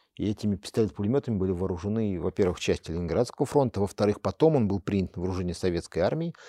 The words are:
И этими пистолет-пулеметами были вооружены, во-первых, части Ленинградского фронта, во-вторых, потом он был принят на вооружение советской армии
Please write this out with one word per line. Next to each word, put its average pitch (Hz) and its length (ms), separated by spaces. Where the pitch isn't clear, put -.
И 98 140
этими 104 260
пистолет-пулеметами 110 800
были 95 160
вооружены, 92 680
во-первых, 92 400
части - 300
Ленинградского 87 560
фронта, 127 340
во-вторых, 101 400
потом 151 360
он 110 120
был 98 100
принят 98 380
на 87 60
вооружение 92 320
советской 82 460
армии 156 340